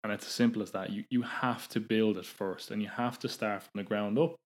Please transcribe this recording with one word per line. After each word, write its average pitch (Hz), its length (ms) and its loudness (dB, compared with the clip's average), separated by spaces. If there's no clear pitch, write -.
And 107 100 -2
it's - 120 -6
as - 80 -8
simple 117 280 4
as 95 100 -4
that. 95 200 -2
You, 104 180 -4
you 123 120 2
have 120 480 -2
to 117 100 0
build 107 380 4
it 90 80 -8
first, - 460 -6
and 107 100 -2
you 98 80 -2
have 120 300 -2
to 123 100 -4
start 104 340 -2
from - 120 -20
the 101 80 -2
ground 104 340 0
up. 165 180 4